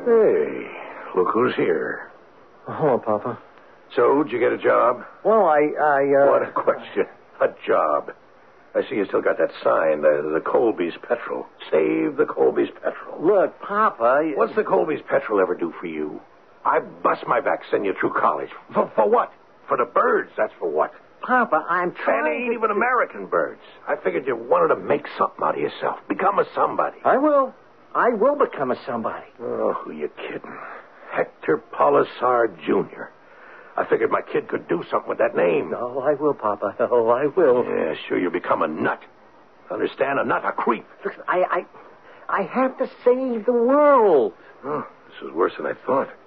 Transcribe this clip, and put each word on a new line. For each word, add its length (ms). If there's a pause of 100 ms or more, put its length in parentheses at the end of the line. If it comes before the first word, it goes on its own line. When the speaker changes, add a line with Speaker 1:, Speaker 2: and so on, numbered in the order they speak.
Speaker 1:
Hey, 600 (480)
look 180
who's 220
here. 560 (560)
Speaker 2:
Oh, 60
hello, 260
Papa. 400 (560)
Speaker 1:
So, 280
did 100
you 60
get 140
a 60
job? 460 (200)
Speaker 2:
Well, 220
I, 140 (200)
I, 440
uh 60
Speaker 1:
What 120
a 100
question. 540 (340)
A 80 (180)
job. 460 (640)
I 140
see 80
you 100
still 140
got 180
that 120 (140)
sign, 360
the, 340
the 60
Colby's 540 (120)
Petrol. 400 (240)
Save 460
the 80
Colby's 460 (120)
Petrol. 380
Speaker 2:
Look, 400
Papa, 420
I 340
Speaker 1:
What's 180
the 100
Colby's 440
Petrol 320
ever 140
do 260
for 60
you? 340 (440)
I 160
bust 460
my 140
back 300
sending 160
you 140
through 140
college. 360 (220)
For, 220
for 140
what? 240 (360)
For 80
the 100
birds, 500
that's 220
for 120
what. 220 (300)
Speaker 2:
Papa, 460
I'm 200
Speaker 1:
And 80
Speaker 2:
trying 460
Speaker 1:
ain't 100
Speaker 2:
to 60
Speaker 1:
even 120
American 560
birds. 340 (280)
I 80
figured 300
you 100
wanted 380
to 60
make 260 (120)
something 260
out 100
of 60
yourself. 380 (100)
Become 300
a 60 (100)
somebody. 500
Speaker 2:
I 140
will. 340 (400)
I 180
will 260
become 340
a 60 (100)
somebody. 400 (160)
Speaker 1:
Oh, 300
who 200
you 240
kidding? 400 (540)
Hector 500 (120)
Polisar 760 (180)
Junior. 460 (680)
I 80
figured 260
my 100
kid 280
could 200
do 220
something 180
with 100
that 160
name. 420
Speaker 2:
Oh, 220
I 160
will, 200
Papa. 440
Oh, 300
I 180
will. 380
Speaker 1:
Yeah, 300 (120)
sure, 120
you'll 120
become 320
a 60
nut. 320 (680)
Understand? 500
A 40
nut, 200
a 80
creep. 340 (180)
Speaker 2:
Listen, 220
I, 400 (600)
I, 120
I 20
have 360
to 100 (160)
save 420
the 60
world. 840 (300)
Speaker 1:
Oh, 220 (220)
this 200
is 60
worse 220
than 100
I 60 (120)
thought. 240 (180)